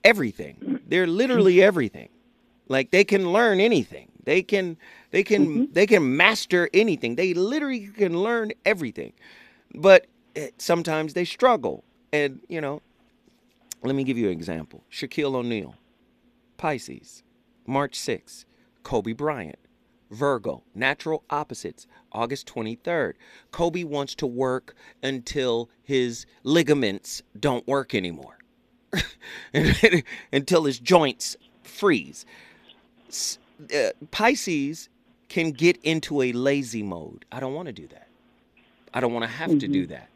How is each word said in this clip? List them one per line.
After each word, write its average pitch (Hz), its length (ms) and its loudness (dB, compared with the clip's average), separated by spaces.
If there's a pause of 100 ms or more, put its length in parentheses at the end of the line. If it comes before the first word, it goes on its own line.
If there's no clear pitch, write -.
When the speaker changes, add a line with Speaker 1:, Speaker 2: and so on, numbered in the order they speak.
Speaker 1:
everything. 113 800 0
They're 180 200 0
literally 190 560 6
everything. 147 460 2 (600)
Like, 131 220 0
they 196 140 6
can 190 280 2
learn 208 280 4
anything. 180 520 0 (120)
They 175 180 2
can, 185 340 -2 (340)
they 196 140 2
can, 208 220 4
Speaker 2:
Mm-hmm. 247 260 -2
Speaker 1:
they 190 140 6
can 151 300 4
master 180 560 2
anything. 160 440 2
They 180 180 0
literally 240 540 -2
can 190 340 -2
learn 220 300 -2 (120)
everything. 143 480 -4 (600)
But, 185 320 8 (300)
eh, 147 220 -8
sometimes 160 560 -2
they 175 100 -2
struggle. 165 580 2 (300)
And, 143 360 0
you 165 120 -8
know, 143 220 -8 (1000)
let 131 140 -2
me 135 80 -2
give 127 140 -2
you 113 80 0
an 90 60 0
example. 82 580 -10
Shaquille 139 440 -6
O'Neal, 113 400 -6 (840)
Pisces, - 640 -8 (440)
March 135 300 -4
sixth. - 480 -8 (380)
Kobe 113 300 -4
Bryant, 131 460 -8 (520)
Virgo, 104 520 -2 (120)
natural 143 540 -4
opposites, - 580 -8 (260)
August 117 340 -6
twenty-third. 120 720 -4 (320)
Kobe 170 340 -2
wants 143 300 -6
to 151 120 -6
work 127 480 -4 (280)
until 127 680 -4 (140)
his 123 420 -2 (200)
ligaments 135 800 0 (160)
don't 123 300 -2
work 135 260 -2
anymore. 85 440 -6 (560)
<laughs> - 580 -8 (800)
Until 151 320 2
his 131 140 -2
joints 151 580 2 (260)
freeze. 104 640 -2 (840)
S-, - 280 -8 (380)
uh, 120 140 0 (200)
Pisces 165 800 -2 (400)
can 165 220 -2
get 160 340 2
into 151 380 -2
a 127 100 0
lazy 123 500 -2
mode. 85 480 -10
"I 120 80 -14
don't 131 140 -8
wanna 156 220 -12
do 76 140 -18
that. - 200 -20 (840)
I 127 60 -2
don't 120 120 0
wanna 117 140 -2
have 147 320 -2
to 110 100 -2
do 92 140 0
Speaker 2:
Mm-hmm. 80 100 -8
Speaker 1:
that." 64 240 -18